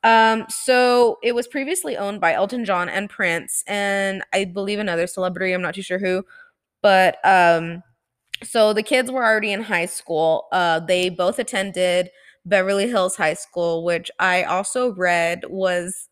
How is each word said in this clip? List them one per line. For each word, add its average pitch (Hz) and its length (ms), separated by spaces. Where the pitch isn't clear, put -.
Um, 226 460
so 247 720
it 240 120
was 233 120
previously 294 500
owned 202 240
by 165 120
Elton 226 320
John 175 240
and 196 200
Prince, 170 600
and 196 640
I 196 140
believe 196 340
another 175 260
celebrity. 185 460
I'm 180 100
not 175 120
too 196 80
sure 185 160
who, 185 260
but, 190 420
um, 170 600
so 214 300
the 214 100
kids 254 300
were 262 120
already 214 280
in 202 100
high 180 240
school. 160 640
Uh, 170 300
they 180 300
both 180 280
attended 180 720
Beverly 196 440
Hills 190 260
High 156 200
School, 170 500
which 170 340
I 180 240
also 214 500
read 175 560
was 180 640